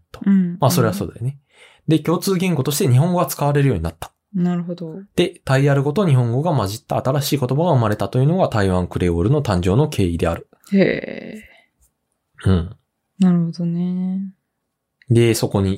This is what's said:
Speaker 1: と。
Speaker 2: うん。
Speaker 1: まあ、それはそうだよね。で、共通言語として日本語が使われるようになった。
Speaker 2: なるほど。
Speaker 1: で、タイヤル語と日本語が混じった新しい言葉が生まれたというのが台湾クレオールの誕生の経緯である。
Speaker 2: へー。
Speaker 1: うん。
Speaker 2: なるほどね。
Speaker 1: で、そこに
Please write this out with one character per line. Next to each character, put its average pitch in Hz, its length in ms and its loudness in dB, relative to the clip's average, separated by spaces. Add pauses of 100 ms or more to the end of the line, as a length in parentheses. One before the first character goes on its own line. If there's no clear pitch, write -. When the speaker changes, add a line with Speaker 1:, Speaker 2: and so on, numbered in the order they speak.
(120)
Speaker 1:
と。 - 120 -20
Speaker 2:
う 196 60 0
ん。 180 300 0
Speaker 1:
ま 131 80 2
あ、 - 20 4
そ - 100 0
れ 113 60 2
は 98 80 -2
そ 98 120 -6
う - 20 -10
だ - 80 -16
よ - 100 -12
ね。 143 140 -8 (480)
で、 156 100 2
共 160 200 -2
通 190 180 -2
言 175 180 0
語 135 80 -2
と 147 80 -2
し 147 80 -4
て 190 100 2
日 123 100 4
本 175 140 2
語 175 60 0
が 175 80 0
使 - 180 -6
わ 143 80 0
れ 143 100 2
る 139 60 2
よ 120 60 0
う 90 40 -4
に 78 40 -4
な 82 80 -4
っ - 80 -20
た。 - 140 -16 (200)
Speaker 2:
な 175 220 0
る 175 80 -6
ほ 175 120 -8
ど。 165 200 -12 (220)
Speaker 1:
で、 180 280 -2
タ 135 140 2
イ 139 60 4
ヤ 143 100 4
ル 139 80 2
語 147 100 -2
と 202 140 0
日 143 80 4
本 120 180 2
語 131 100 0
が 170 120 0
混 104 140 0
じ 107 140 -8
っ - 40 -20
た 135 120 -2
新 139 240 0
し 143 120 -2
い 147 40 -2
言 127 100 -2
葉 131 80 0
が 170 160 2
生 131 80 4
ま 110 80 2
れ 104 80 0
た 98 120 -4
と 127 120 0
い 131 40 2
う - 40 4
の 175 80 2
が 185 120 2
台 101 200 0
湾 92 180 0
ク - 120 -8
レ 90 100 2
オ 85 100 0
ー 85 60 0
ル 110 60 2
の 147 120 2
誕 95 180 0
生 92 160 2
の 151 120 2
経 104 160 0
緯 85 140 -2
で 156 100 0
あ 147 60 -2
る。 - 140 -14 (240)
Speaker 2:
へ - 680 -2 (1040)
ー。 98 40 4
Speaker 1:
う - 20 4
ん。 87 240 -2 (420)
Speaker 2:
な 185 140 4
る 170 140 2
ほ 170 40 -4
ど 170 160 -6
ね。 185 680 -4 (800)
Speaker 1:
で、 117 240 4
そ 113 140 -2
こ 101 140 0
に 95 160 0